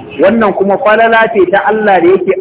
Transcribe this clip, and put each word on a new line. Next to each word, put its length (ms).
Wannan 400
kuma 220
falala 500
ce 220
ta 160
Allah 340
da 80
yake 320